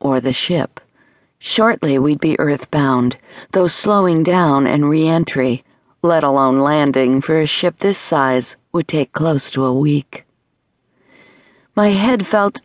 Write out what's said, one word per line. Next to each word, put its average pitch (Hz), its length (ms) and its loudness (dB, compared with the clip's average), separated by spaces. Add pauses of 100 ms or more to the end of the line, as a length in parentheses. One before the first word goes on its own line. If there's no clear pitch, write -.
or 135 200 0
the 127 120 -2
ship. - 480 -4 (580)
Shortly 175 600 0
we'd 147 200 0
be 156 220 0
earthbound, 135 800 0 (340)
though 180 160 2
slowing 185 540 0
down 156 440 2
and 147 220 0
re-entry, 156 760 0 (380)
let 165 240 2
alone 135 340 2
landing 135 600 2
for 160 180 0
a 156 80 0
ship 170 300 -2
this 196 220 -2
size, 131 580 -2 (160)
would 170 160 -2
take 151 240 -2
close 156 380 -2
to 131 160 -2
a 127 80 0
week. 147 500 -2 (1500)
My 208 160 2
head 202 360 0
felt 202 380 -2